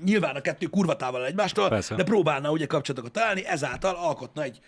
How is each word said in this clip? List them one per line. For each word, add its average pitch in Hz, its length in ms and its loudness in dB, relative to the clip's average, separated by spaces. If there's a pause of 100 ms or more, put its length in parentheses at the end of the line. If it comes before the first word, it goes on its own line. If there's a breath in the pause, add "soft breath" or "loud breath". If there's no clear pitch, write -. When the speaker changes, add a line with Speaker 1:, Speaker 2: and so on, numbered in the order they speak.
Speaker 1:
Nyilván 185 320 4
a 139 60 -6
kettő 170 240 -2
kurva 165 300 2
távol 127 300 -2
egymástól, 190 440 2
Speaker 2:
Persze. 107 260 0
Speaker 1:
de 180 80 2
próbálna 151 480 2
ugye 156 140 0
kapcsolatokat 131 460 -4
találni, 208 340 0
ezáltal 160 500 -2
alkotna 151 480 -4
egy, 127 240 -8